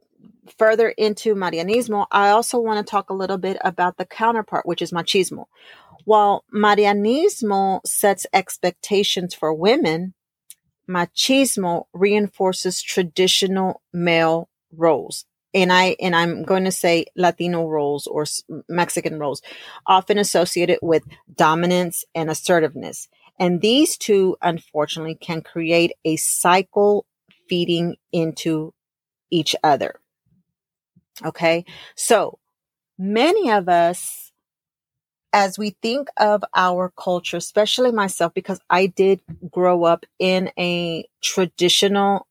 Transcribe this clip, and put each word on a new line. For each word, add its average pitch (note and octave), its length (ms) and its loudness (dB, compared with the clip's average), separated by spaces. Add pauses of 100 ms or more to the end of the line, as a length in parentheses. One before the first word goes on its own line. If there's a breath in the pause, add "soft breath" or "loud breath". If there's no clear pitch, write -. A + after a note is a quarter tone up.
(580)
further A3 300 4
into G#3+ 460 -2
Marianismo, G3 760 -2
I G3+ 200 4
also A#3 280 2
want G#3+ 260 -2
to - 60 -14
talk G3+ 200 -4
a G3 40 -4
little F#3+ 240 -4
bit F#3+ 240 -4
about F3+ 340 -2
the F#3 100 -8
counterpart, A3+ 600 -2
which - 160 -4
is E3+ 80 -6
machismo. F3 540 -2 (600 loud breath)
While G#3 400 4 (100)
Marianismo G#3 1300 2
sets - 460 0
expectations F#3+ 1040 -4
for D#3 180 -4
women, F3+ 600 0 (760)
machismo F#3 1040 0
reinforces F#3+ 920 -2
traditional F#3 1000 -2 (100)
male E3 560 0 (240)
roles. D#3+ 540 -2 (280)
And F#3 180 4
I, F#3 280 4
and F3+ 140 0
I'm E3+ 300 0
going F#3+ 200 0
to F#3 80 0
say E3+ 340 2 (100)
Latino E3+ 500 0
roles D3 400 -2
or D3+ 160 -4
s-, - 200 -6 (260)
Mexican E3+ 500 -4
roles, C#3+ 240 -6 (440 loud breath)
often F#3+ 320 2
associated F3 640 0
with E3 220 0 (300 loud breath)
dominance F3 680 0 (100)
and D#3+ 160 -4
assertiveness. D#3 800 -2 (300 soft breath)
And F3+ 220 2
these B3 360 2
two, F#3+ 460 2
unfortunately, D#3+ 720 -4
can D#3+ 280 -8
create E3+ 500 0 (120)
a D#3+ 120 0
cycle G3 920 0 (420)
feeding F3 480 -2 (160)
into D#3+ 640 -4 (560)
each D#3+ 320 0
other. - 380 0 (1200)
Okay. E3 400 0 (300 loud breath)
So - 440 0 (600)
many B3+ 520 2
of G3 180 2
us, F3 640 0 (1000)
as G3 260 2
we G#3 240 -6
think C4 260 -4 (100)
of G#3 260 2 (100)
our F3+ 420 0
culture, F3 420 -4
especially G#3+ 520 0
myself, G3+ 440 -2
because F#3+ 340 -6
I F#3 180 2
did F#3+ 340 2 (300)
grow F3+ 340 2
up E3+ 200 2 (140)
in F#3 400 0
a F3 480 -4 (160)
traditional G3 1080 0